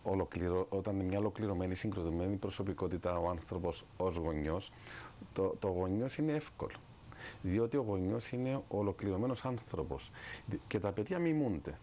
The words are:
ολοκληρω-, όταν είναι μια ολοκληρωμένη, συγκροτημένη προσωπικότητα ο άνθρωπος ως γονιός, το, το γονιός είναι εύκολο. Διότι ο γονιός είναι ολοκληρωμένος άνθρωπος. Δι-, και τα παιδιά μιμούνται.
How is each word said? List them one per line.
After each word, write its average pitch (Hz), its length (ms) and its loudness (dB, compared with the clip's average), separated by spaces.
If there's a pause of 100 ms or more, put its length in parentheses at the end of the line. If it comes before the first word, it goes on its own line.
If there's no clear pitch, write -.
ολοκληρω-, 90 640 2
όταν 98 260 0
είναι 98 80 2
μια 92 160 2
ολοκληρωμένη, 98 560 0
συγκροτημένη 90 600 0
προσωπικότητα 92 800 0
ο 85 120 2
άνθρωπος 87 560 -2 (120)
ως 90 180 2
γονιός, 80 560 0 (640)
το, 95 260 2
το 107 80 0
γονιός 95 500 2
είναι 151 140 2
εύκολο. - 440 -2 (640)
Διότι 113 360 4
ο 139 40 4
γονιός 104 500 2
είναι 127 360 0
ολοκληρωμένος 101 760 2
άνθρωπος. 95 680 -2 (340)
Δι-, - 220 -4
και 214 120 2
τα 101 120 0
παιδιά 185 280 0
μιμούνται. 139 640 2